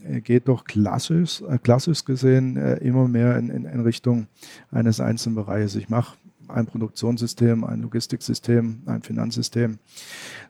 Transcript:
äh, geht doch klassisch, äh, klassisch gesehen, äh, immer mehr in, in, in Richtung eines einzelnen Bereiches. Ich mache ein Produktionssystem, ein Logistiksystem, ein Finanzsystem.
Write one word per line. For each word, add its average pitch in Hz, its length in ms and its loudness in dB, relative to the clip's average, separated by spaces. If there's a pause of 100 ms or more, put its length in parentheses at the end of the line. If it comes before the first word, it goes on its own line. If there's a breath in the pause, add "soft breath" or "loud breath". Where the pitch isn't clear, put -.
äh, 135 140 -4
geht 120 260 2
doch 127 180 2
klassisch, 139 840 0
äh, 135 80 2
klassisch 135 480 2
gesehen, 131 520 2
äh, 135 200 0
immer 131 300 2
mehr 123 300 2
in, 117 120 -2
in, 120 160 -6
in 147 140 -6
Richtung 117 480 0 (420 loud breath)
eines 117 300 2
einzelnen 113 360 -2
Bereiches. 104 400 -2
Ich 104 140 -6
mache 117 280 -2 (300)
ein 117 180 -2
Produktionssystem, 117 1000 0
ein 113 180 -4
Logistiksystem, 117 1040 -2
ein 113 180 -4
Finanzsystem. 113 760 -2 (720 loud breath)